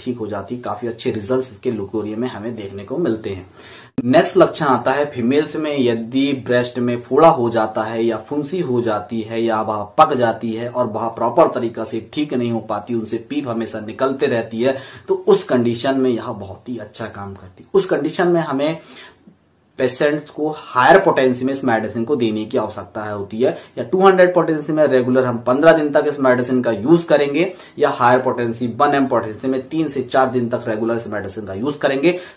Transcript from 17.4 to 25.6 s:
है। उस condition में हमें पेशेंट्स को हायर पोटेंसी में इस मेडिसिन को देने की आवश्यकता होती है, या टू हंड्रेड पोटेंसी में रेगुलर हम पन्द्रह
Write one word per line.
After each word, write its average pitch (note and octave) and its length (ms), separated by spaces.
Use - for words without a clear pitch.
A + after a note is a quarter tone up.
है। - 120
उस F#3+ 120
condition D#3+ 420
में F3 140
हमें D3+ 340
पेशेंट्स D3 520
को D3+ 200
हायर D3+ 480
पोटेंसी C3 460
में C3+ 80
इस C3+ 120
मेडिसिन A2+ 400
को D3 120
देने A2 280
की A#2 140
आवश्यकता G#2 440
होती G#2 380
है, C#3+ 100
या A#2+ 60
टू F#3 160
हंड्रेड F#3 340
पोटेंसी D#3+ 380
में D#3 120
रेगुलर B2+ 400
हम A#2+ 140
पन्द्रह C#3+ 340